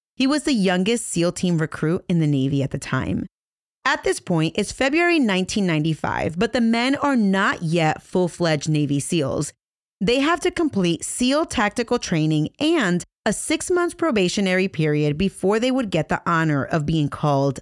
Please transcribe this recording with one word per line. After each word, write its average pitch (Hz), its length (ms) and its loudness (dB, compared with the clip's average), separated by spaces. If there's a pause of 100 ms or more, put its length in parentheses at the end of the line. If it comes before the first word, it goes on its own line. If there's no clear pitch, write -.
(160)
He 254 100 0
was 285 180 0
the 302 100 0
youngest 190 540 0
seal 170 240 0
team 175 280 0
recruit 156 500 -2
in 170 100 2
the 156 80 2
Navy 139 360 0
at 147 80 -4
the 147 80 -6
time. 104 480 -4 (560)
At 302 200 -2
this 381 160 0
point, 160 380 0
it's 202 140 -2
February 330 480 2
nineteen 196 480 0
ninety-five, 160 720 -2
but 233 140 0
the 254 80 0
men 233 340 2
are 285 220 0
not 202 440 2
yet 160 400 0
full-fledged 165 680 0
Navy 147 300 0
seals. 143 540 -2 (460)
They 240 200 2
have 330 200 2
to 359 100 -2
complete 196 560 0
seal 277 400 0
tactical 240 540 -2
training 156 500 0 (100)
and 254 440 0 (200)
a 220 100 0
six-month 349 640 -2
probationary 196 720 0
period 151 480 0
before 190 440 0
they 254 100 0
would 247 220 -2
get - 180 -2
the - 160 -2
honor 160 380 0
of 147 240 -2
being 156 200 0
called 139 540 0